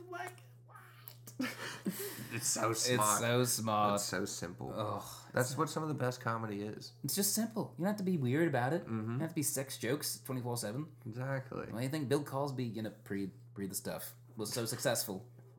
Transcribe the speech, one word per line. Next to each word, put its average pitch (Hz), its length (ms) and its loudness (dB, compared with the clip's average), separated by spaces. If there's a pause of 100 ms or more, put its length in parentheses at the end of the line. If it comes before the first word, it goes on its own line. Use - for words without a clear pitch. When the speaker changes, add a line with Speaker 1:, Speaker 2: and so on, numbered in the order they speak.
Speaker 1:
black 359 300 -8 (1000)
and 254 80 2
white." - 20 -2 (460)
Speaker 2:
<laughs> 392 380 -6
It's 117 140 0
so 113 240 4
Speaker 1:
It's 110 120 2
Speaker 2:
smart. 104 360 6
Speaker 1:
so 120 240 6
smart. 107 520 4
Speaker 2:
It's 101 100 2
so 95 200 0
simple. - 520 -6
Speaker 1:
Ugh, 104 260 -2 (300)
Speaker 2:
That's 127 160 4
Speaker 1:
it's 135 80 -4
Speaker 2:
what 151 120 2
some 156 140 -2
of 156 60 -2
the 147 60 0
best 127 260 0
comedy 113 400 -2
is. - 300 -6 (120)
Speaker 1:
It's 143 120 0
just 202 180 2
simple. 220 440 -2
You 151 60 -2
don't 185 80 4
have 208 60 0
to 196 60 -4
be 180 140 2
weird 139 300 4
about 131 240 2
it. 170 140 0
Speaker 2:
Mm-hmm. 113 160 -2
Speaker 1:
You 110 120 -4
don't 123 80 -2
have 160 80 -2
to 160 60 -8
be 147 80 0
sex - 340 -2
jokes - 480 -2
twenty-four 123 320 -2
seven. 113 280 -2 (220)
Speaker 2:
Exactly. 131 640 -4
Speaker 1:
Why 107 80 -4
do 123 40 0
you 131 60 0
think 147 180 -2
Bill 151 160 4
Cosby, 135 420 -2
you 110 180 -4
know, 107 80 -4 (120)
pre, 98 260 -2 (260)
pre 101 120 -4
the 95 80 -6
stuff, - 380 -6 (240)
was 107 160 -4
so 117 120 0
successful? 113 600 0 (340)